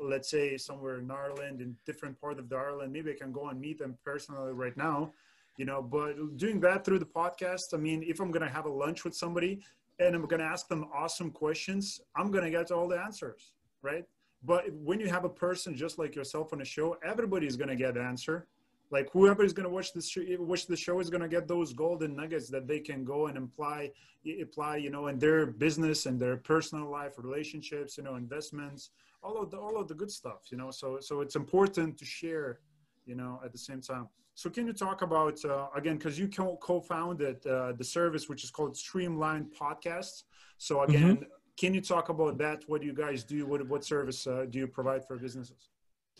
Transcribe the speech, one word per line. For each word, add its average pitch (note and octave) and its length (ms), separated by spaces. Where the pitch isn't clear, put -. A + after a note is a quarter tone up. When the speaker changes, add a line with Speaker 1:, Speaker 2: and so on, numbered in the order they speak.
Speaker 1:
let's C3+ 260
say, C#3+ 280
somewhere C3+ 400
in B2 120
Ireland, C#3 520
in B2 240
different D3 340
part D3 200
of B2 100
the C3 80
Ireland, C#3 340
maybe D#3 200
I C#3 40
can C3+ 160
go C#3+ 160
and C3 140
meet D3+ 180
them C3 240
personally C#3 480
right B2 240
now, D3+ 380
you C3+ 60
know, C3+ 180
but D3 540
doing G3 240
that F#3 240
through F#3+ 160
the E3 60
podcast, F3+ 680
I E3 40
mean, D#3+ 280
if D#3+ 140
I'm F#3+ 120
gonna E3 180
have D3+ 160
a D3+ 60
lunch C#3+ 340
with F3 100
somebody F3 460
and F3 160
I'm E3 120
gonna D#3+ 180
ask D#3+ 240
them D#3 260
awesome D#3+ 380
questions, F#3+ 720
I'm F#3+ 140
gonna F3+ 200
get E3+ 200
all F3 180
the F3 100
answers, F#3 540
right? D3+ 220
But F3 300
when D3+ 260
you G#3+ 80
have F3+ 160
a F3+ 60
person F3+ 440
just D#3 240
like D3+ 180
yourself D3+ 360
on D3 100
a C3 40
show, D#3+ 400
everybody F#3+ 420
is C3 80
gonna C3+ 220
get B2+ 160
the A#2+ 80
answer. B2+ 460
Like, C#3 200
whoever G3 320
is F#3 100
gonna F#3 160
watch F3+ 240
this E3 160
sh-, F3+ 280
watch F3 300
the E3+ 80
show F3 240
is F3 100
gonna E3+ 200
get E3 180
those E3 260
golden D#3 420
nuggets D3+ 340
that C3 180
they D3+ 140
can C#3 240
go D3 220
and C3+ 100
apply, C#3+ 540
apply, D3+ 360
you C#3+ 120
know, C#3+ 180
in C3+ 100
their D#3 300
business D3+ 580
and B2+ 140
their B2 180
personal D#3 540
life, C#3+ 260
relationships, D3 800
you D3 60
know, C3+ 120
investments, C#3+ 760
all G#3+ 180
of G3 80
the, G3 80
all G#3+ 220
of F#3+ 80
the D#3 80
good G3+ 160
stuff, A2 300
you B2 60
know. C3 120
So, C3 300
so C#3+ 220
it's C#3+ 140
important F3 600
to - 80
share, D#3 540
you B2 100
know, B2+ 280
at C3+ 100
the A#2+ 40
same C3 240
time. B2 280
So - 120
can A#3 180
you A3+ 60
talk G3 280
about, D#3 440
uh, C#3 300
again, D3+ 220
'cause D3+ 220
you G3 80
co-, F#3 300
co-founded, E3+ 880
uh, B2+ 240
the B2 140
service, E3 440
which D3 140
is B2 80
called C#3+ 260
Streamline D#3 720
Podcasts. D#3+ 640
So C#3+ 260
again, D3+ 320
Speaker 2:
Mm-hmm. - 80
Speaker 1:
can F#3 160
you F#3+ 60
talk F3 300
about D#3 300
that? D3+ 280
What D3+ 140
do C#3+ 60
you C#3 60
guys C#3 300
do? D3 220
What, C#3 200
what C#3 200
service, C3+ 420
uh, C3 220
do B2 100
you C3 80
provide C3 400
for C3 100
businesses? B2 520